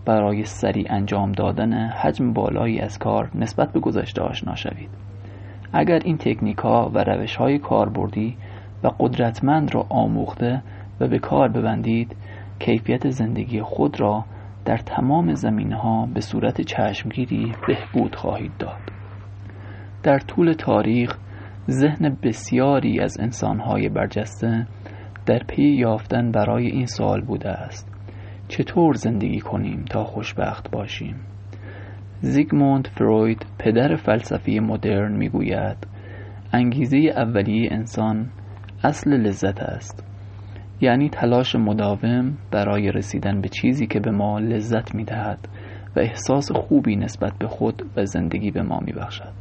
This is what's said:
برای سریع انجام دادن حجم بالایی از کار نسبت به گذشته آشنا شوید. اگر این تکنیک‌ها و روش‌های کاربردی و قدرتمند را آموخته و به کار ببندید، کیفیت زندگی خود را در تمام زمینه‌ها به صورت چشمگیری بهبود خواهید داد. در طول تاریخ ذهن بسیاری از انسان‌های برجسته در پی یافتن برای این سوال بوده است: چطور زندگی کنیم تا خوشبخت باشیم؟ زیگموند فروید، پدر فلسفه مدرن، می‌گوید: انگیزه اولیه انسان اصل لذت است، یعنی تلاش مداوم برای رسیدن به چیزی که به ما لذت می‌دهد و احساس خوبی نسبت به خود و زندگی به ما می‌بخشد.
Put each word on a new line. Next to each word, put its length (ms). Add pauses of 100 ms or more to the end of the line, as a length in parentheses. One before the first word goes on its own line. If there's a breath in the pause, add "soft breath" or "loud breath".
برای 400
سریع 460
انجام 420
دادن 400 (160)
حجم 440
بالایی 480
از 180
کار 360
نسبت 380
به 80
گذشته 420
آشنا 320
شوید. 360 (840 loud breath)
اگر 320
این 120
تکنیک‌ها 800
و 40
روش‌های 600
کاربردی 800 (480 loud breath)
و 40 (100)
قدرتمند 760
را 160
آموخته 720 (380 loud breath)
و 80
به 100
کار 300
ببندید، 680 (420 loud breath)
کیفیت 500
زندگی 540
خود 380
را 240 (400 loud breath)
در 120
تمام 580
زمینه‌ها 800
به 60
صورت 400
چشمگیری 920 (160)
بهبود 480
خواهید 420
داد. 220 (1200 loud breath)
در 160
طول 340
تاریخ 680 (520 loud breath)
ذهن 520
بسیاری 800
از 200
انسان‌های 680
برجسته 800 (600 loud breath)
در 120
پی 240
یافتن 680
برای 360
این 200
سوال 340
بوده 300
است: 440 (540 loud breath)
چطور 460
زندگی 460
کنیم 500
تا 140
خوشبخت 680
باشیم؟ 460 (1040 loud breath)
زیگموند 640
فروید، 600 (120)
پدر 380
فلسفه 640
مدرن، 560
می‌گوید: 680 (680 loud breath)
انگیزه 640
اولیه 560
انسان 540 (580 loud breath)
اصل 260
لذت 520
است، 420 (760 loud breath)
یعنی 280
تلاش 480
مداوم 840 (120)
برای 420
رسیدن 480
به 80
چیزی 380
که 140
به 100
ما 280
لذت 560
می‌دهد 540 (480 loud breath)
و 40
احساس 520
خوبی 440
نسبت 420
به 80
خود 360 (140)
و 80
زندگی 460
به 120
ما 240
می‌بخشد. 540